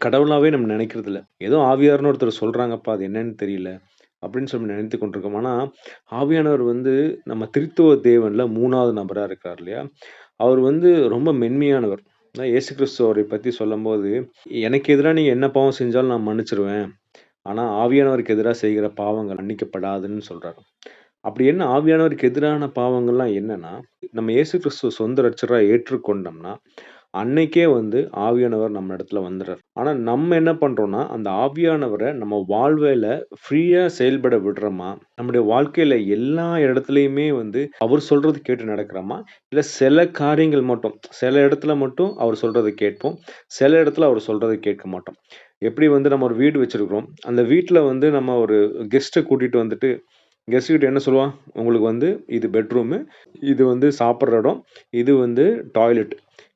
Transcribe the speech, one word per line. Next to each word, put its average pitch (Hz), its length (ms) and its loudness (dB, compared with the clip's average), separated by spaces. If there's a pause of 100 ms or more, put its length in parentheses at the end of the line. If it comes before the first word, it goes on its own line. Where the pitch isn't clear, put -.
கடவுளாவே 147 440 4
நம்ம 120 240 0
நினைக்கிறது 110 320 -6
இல்ல. 98 200 -10 (120)
ஏதோ 110 200 0
ஆவியார்னு 143 520 4
ஒருத்தர் 131 320 -2
சொல்றாங்கப்பா, 117 480 -4
அது 98 180 -4
என்னன்னு 110 340 -6
தெரியல 95 400 -8 (440)
அப்படின்னு 123 200 -6
சொல்லி 120 200 -8
நினைத்து 107 320 -6
கொண்டிருக்கோம். 101 380 -8
ஆனா 123 360 -4 (400)
ஆவியானவர் 147 500 0
வந்து 131 600 0
நம்ம 113 340 -8
திருத்துவ 160 460 4
தேவன்ல 117 480 4
மூணாவது 123 420 0
நபரா 101 300 -6
இருக்கிறார் 90 340 -12
இல்லையா? 104 300 -12 (480)
அவர் 127 240 4
வந்து 156 500 4
ரொம்ப 151 240 0
மென்மையானவர். 123 720 0 (320)
நான் 127 120 -6
இயேசு 131 280 -2
கிறிஸ்து 135 280 -2
அவரை 107 200 2
பத்தி 104 280 -4
சொல்லும்போது, 107 800 -4 (120)
"எனக்கு 135 520 0
எதிரா 147 180 2
நீங்க 156 180 2
என்ன 131 180 0
பாவம் 135 300 2
செஞ்சாலும் 127 380 0
நான் 107 100 -4
மன்னிச்சிருவேன். 104 600 -4 (540)
ஆனா 110 460 -2
ஆவியானவருக்கு 131 480 2
எதிரா 110 160 0
செய்கிற 107 380 -2
பாவங்கள் 104 460 -6
மன்னிக்கப்படாதுன்னு" 98 880 -8 (120)
சொல்றாரு. 85 260 -16 (680)
அப்படி 123 200 -2
என்ன 143 340 2
ஆவியானவருக்கு 160 440 2
எதிரான 147 520 0
பாவங்கள்லாம் 123 580 0
என்னன்னா, 101 480 -8 (300)
நம்ம 113 200 -4
இயேசு 151 280 0
கிறிஸ்துவ 135 340 -4
சொந்த 123 280 -2
ரட்சகரா 120 420 0
ஏற்றுக்கொண்டோம்னா, 101 920 -2 (640)
அன்னைக்கே 156 560 2
வந்து 117 400 -2
ஆவியானவர் 113 560 0
நம்ம 95 260 -8
இடத்துல 92 240 -8
வந்துடுறார். 92 380 -8 (160)
ஆனா 139 200 -2
நம்ம 135 420 0
என்ன 165 180 2
பண்றோம்னா, 120 540 -2
அந்த 110 220 -8
ஆவியானவரை 135 840 -2
நம்ம 104 360 -4
வாழ்வையில 131 720 0 (140)
ஃப்ரீயா 175 500 0
செயல்பட 127 520 0
விடுறோமா? 98 600 -4 (180)
நம்முடைய 120 380 0
வாழ்க்கையில 139 540 2
எல்லா 147 480 -2
இடத்துலயுமே 139 800 0
வந்து 120 420 -4
அவர் 117 220 2
சொல்றது 143 420 2
கேட்டு 120 240 -4
நடக்கிறோமா? 104 560 -8 (280)
இல்ல 143 120 0
சில 143 460 4
காரியங்கள் 151 540 0
மட்டும், 117 340 -4 (140)
சில 139 380 2
இடத்துல 143 300 0
மட்டும் 139 400 -2
அவர் 113 240 0
சொல்றதை 113 280 0
கேட்போம், 104 480 -4 (300)
சில 156 360 4
இடத்துல 151 180 0
அவர் 127 260 2
சொல்றதை 110 260 -2
கேட்க 101 340 -4
மாட்டோம். 92 280 -12 (420)
எப்படி 117 300 2
வந்து 143 220 4
நம்ம 135 160 2
ஒரு 120 100 0
வீடு 143 260 2
வச்சிருக்கிறோம், 107 440 -2 (160)
அந்த 120 220 0
வீட்ல 170 380 4
வந்து 139 300 2
நம்ம 127 260 0
ஒரு 107 520 2
கெஸ்ட்டை 139 340 0
கூட்டிட்டு 127 360 0
வந்துட்டு, 113 300 -2 (640)
கெஸ்ட் 123 140 2
கிட்ட 151 200 4
என்ன 135 200 0
சொல்லுவான்? 135 280 2 (200)
"உங்களுக்கு 113 340 2
வந்து 143 400 -2
இது 117 200 -2
பெட்ரூமு, 113 500 -2 (440)
இது 135 240 2
வந்து 127 340 2
சாப்பிட்ற 120 320 2
இடம், 117 320 0 (260)
இது 123 260 2
வந்து 135 560 0
டாய்லெட். 113 440 2 (400)